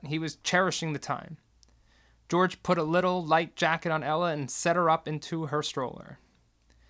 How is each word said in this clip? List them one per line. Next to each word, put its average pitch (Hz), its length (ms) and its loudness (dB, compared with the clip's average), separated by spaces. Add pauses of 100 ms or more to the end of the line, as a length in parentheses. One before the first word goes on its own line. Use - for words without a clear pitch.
he 151 120 -4
was 160 180 -6
cherishing 175 580 0
the 135 40 -4
time. - 380 -8 (920)
George 180 320 2
put 175 160 2
a 165 40 2
little 180 400 2
light 160 340 2
jacket 165 360 0
on 156 100 0
Ella 160 300 0
and 143 180 -4
set 170 260 0
her 175 120 4
up 160 180 2
into 156 400 -4
her 147 160 -2
stroller. - 560 -6 (720)